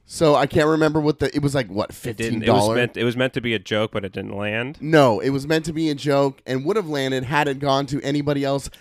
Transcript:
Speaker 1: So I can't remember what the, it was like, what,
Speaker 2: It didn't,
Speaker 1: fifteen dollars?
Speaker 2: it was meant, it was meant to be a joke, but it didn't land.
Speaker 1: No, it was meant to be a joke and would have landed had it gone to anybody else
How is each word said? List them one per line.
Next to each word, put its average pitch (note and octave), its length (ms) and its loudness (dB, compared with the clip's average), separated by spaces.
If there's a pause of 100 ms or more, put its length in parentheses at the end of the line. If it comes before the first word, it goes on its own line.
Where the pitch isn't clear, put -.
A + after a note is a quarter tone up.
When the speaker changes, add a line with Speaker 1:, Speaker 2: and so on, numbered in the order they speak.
Speaker 1:
So D3+ 300 2
I C3+ 120 2
can't D3+ 200 2
remember D#3 320 2
what D3+ 200 0
the, C#3 160 -2
it D3 60 0
was C#3+ 140 0
like, B2+ 120 -2
what, G2 220 -4
Speaker 2:
It - 280 -10
didn't, - 0 -
Speaker 1:
fifteen A#2 240 -2
dollars? G#2 240 4
Speaker 2:
it A2 40 2
was A2+ 60 0
meant, A#2+ 220 -2
it G#2 60 -2
was A#2+ 140 0
meant B2+ 160 0
to B2+ 80 -6
be A#2 120 -2
a G#2 60 -2
joke, G#2+ 320 -2
but G2 140 -6
it F#2+ 60 -10
didn't G#2 240 -10
land. A2 460 -6
Speaker 1:
No, C#3+ 380 6
it B2+ 100 -2
was C#3 180 -2
meant D#3+ 180 0
to D#3+ 80 -6
be D#3+ 160 -2
a D3 60 -2
joke C#3 500 0
and C3 200 -4
would F#3+ 100 0
have G3 140 -4
landed C3+ 340 -2
had D3 240 0
it C#3 120 -4
gone C#3 280 0
to C#3 140 -4
anybody C#3+ 420 -2
else C#3 260 -2 (120)